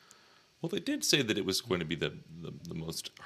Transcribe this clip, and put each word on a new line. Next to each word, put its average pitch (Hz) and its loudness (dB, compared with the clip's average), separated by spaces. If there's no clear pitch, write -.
Well, 165 -2
they 202 0
did 262 -2
say 147 6
that 107 4
it 95 0
was 92 2
going 90 2
to 82 -2
be 82 0
the, 76 0
the, 80 -8
the 85 -6
most 80 -6